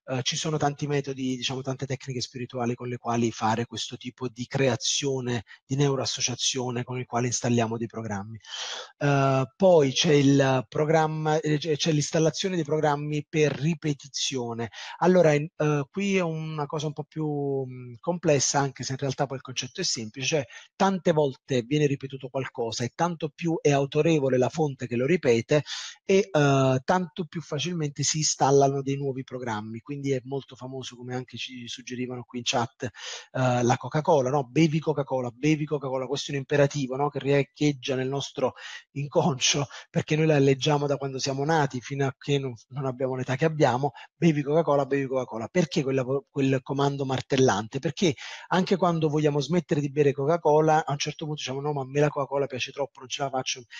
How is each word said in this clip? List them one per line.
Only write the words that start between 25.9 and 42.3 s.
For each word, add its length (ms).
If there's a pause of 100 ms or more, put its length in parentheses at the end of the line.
e, 280
eh, 520
tanto 420
più 140
facilmente 600
si 160
installano 640
dei 140
nuovi 280
programmi. 560
Quindi 320
è 120
molto 320
famoso, 400
come 180
anche 220
ci 320
suggerivano 560
qui 140
in 80
chat, 380 (480)
eh, 300
la 140
Coca-Cola, 540
no? 160
"Bevi 320
Coca-Cola, 520
bevi 340
Coca-Cola", 420
questo 240
è 40
un 60
imperativo, 560
no? 140
Che 80
riecheggia 760
nel 140
nostro 460 (380)
inconscio, 720 (240)
perché 260
noi 100
la 120
leggiamo 480
da 100
quando 220
siamo 260
nati 360
fino 260
a 120
che 200